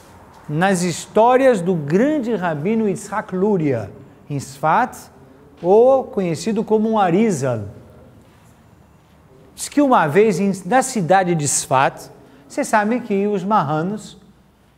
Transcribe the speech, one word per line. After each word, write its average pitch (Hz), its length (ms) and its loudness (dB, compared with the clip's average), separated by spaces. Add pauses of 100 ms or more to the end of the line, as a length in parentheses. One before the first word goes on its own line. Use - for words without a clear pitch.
(480)
nas 175 340 0
histórias 233 800 2
do 180 140 -2
grande 226 580 0
rabino 185 540 -2
Yitzhak 196 480 -6
Luria, 156 560 0 (380)
em 143 100 -6
Sfat, 185 580 -2 (640)
ou 233 440 4
conhecido 196 580 -4
como 214 260 0
um 220 80 0
Arizal. 170 640 0 (1900)
Diz - 140 -12
que 285 120 0
uma 233 260 4
vez, 180 320 2
em, 196 120 0 (140)
na 240 160 2
cidade 185 540 0
de 147 120 -2
Sfat, - 640 0 (380)
vocês - 200 -6
sabem 220 320 0
que 202 280 -2
os 202 160 -2
marranos 180 760 -2 (600)